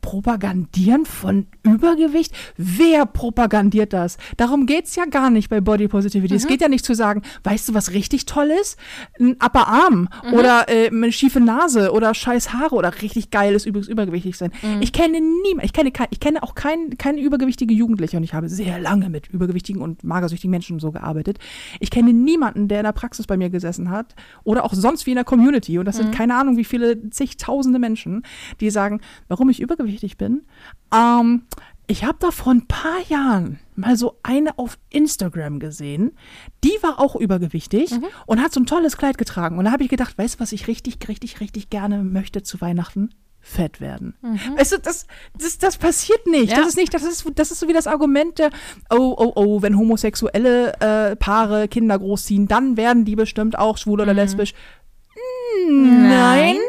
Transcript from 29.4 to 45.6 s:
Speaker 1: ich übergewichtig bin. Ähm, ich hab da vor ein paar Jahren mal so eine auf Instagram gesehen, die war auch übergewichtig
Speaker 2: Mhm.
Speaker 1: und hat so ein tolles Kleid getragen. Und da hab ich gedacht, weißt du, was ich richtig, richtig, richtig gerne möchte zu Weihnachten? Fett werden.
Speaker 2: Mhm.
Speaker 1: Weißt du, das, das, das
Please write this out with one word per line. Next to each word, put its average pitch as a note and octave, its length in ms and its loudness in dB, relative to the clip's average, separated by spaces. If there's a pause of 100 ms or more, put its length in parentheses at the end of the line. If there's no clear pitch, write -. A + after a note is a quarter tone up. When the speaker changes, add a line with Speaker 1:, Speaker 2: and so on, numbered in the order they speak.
Speaker 1:
ich A#3+ 100 0
übergewichtig A#3+ 400 -6 (160)
bin. A#3 260 -4 (520)
Ähm, A#3 480 4 (440)
ich G#3 180 -4
hab D4 160 -4
da F4 100 0
vor - 240 0
ein A#3+ 120 2
paar E4 420 -6
Jahren A#3+ 500 -2 (180)
mal A3+ 200 2
so A#3 260 -4
eine D4 360 0
auf B3 200 -8 (100)
Instagram E3+ 720 -2
gesehen, D3+ 540 -6 (520)
die D4+ 80 4 (100)
war D#4+ 180 -2
auch C#4 160 0
übergewichtig F#3+ 760 -2
Speaker 2:
Mhm. A#3+ 140 -4 (200)
Speaker 1:
und A3+ 160 2
hat D#4 100 0
so C#4 80 0
ein B3 60 4
tolles D#4+ 300 0
Kleid C#4 220 -2
getragen. E3+ 400 -4
Und F#3 80 0
da A3 60 2
hab C#4+ 80 0
ich C4 80 -2
gedacht, B3 280 -4
weißt A3+ 200 -4
du, - 40 -12
was A3+ 120 -6
ich G#3 160 -10
richtig, A3+ 300 -8 (100)
richtig, - 320 -12
richtig G#3 300 -10
gerne G3+ 340 -4
möchte F#3+ 380 -4
zu - 180 -12
Weihnachten? F3 500 -4 (300)
Fett - 400 -6
werden. - 420 -12
Speaker 2:
Mhm. A3+ 160 -6 (180)
Speaker 1:
Weißt C#4 160 2
du, G4 60 -2
das, - 280 -8 (320)
das, E4 200 -8
das F#4 200 0